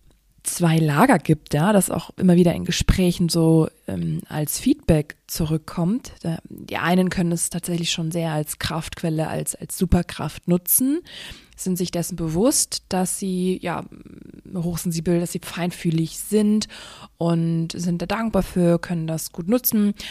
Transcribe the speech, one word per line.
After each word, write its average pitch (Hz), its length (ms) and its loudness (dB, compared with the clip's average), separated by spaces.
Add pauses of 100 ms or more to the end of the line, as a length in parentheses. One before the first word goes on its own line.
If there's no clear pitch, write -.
(420)
zwei 165 360 2
Lager 160 400 6
gibt, - 360 0
ja, 151 180 4
das 185 180 4
auch - 260 -4
immer 180 200 6
wieder 175 180 6
in 175 100 -6
Gesprächen 175 640 2
so, 160 400 4 (180)
ähm, 170 420 -4
als 151 300 -6
Feedback 165 580 0 (100)
zurückkommt. 165 880 -4 (100)
Da, 165 160 -4 (100)
die - 300 -10
einen 180 320 2
können 175 220 0
es - 180 -2
tatsächlich 170 400 -4
schon 160 200 -2
sehr 165 220 -2
als 151 260 -4
Kraftquelle, 160 720 -4
als, 151 260 -6
als - 220 -12
Superkraft - 720 0
nutzen, 254 520 2 (560)
sind 185 200 -2
sich 175 140 -2
dessen 170 260 -4
bewusst, 165 720 0
dass 185 300 -2
sie, 185 420 -2
ja, 165 240 -6 (720)
hochsensibel, 170 640 -2
dass 175 120 -4
sie 180 100 -6
feinfühlig 165 760 -2
sind 214 500 2 (500)
und 165 540 0
sind 175 280 -4
da 175 60 -6
dankbar 214 360 0
für, 170 360 4
können 165 280 -4
das 160 260 -6
gut 165 140 -10
nutzen. 208 480 2 (160)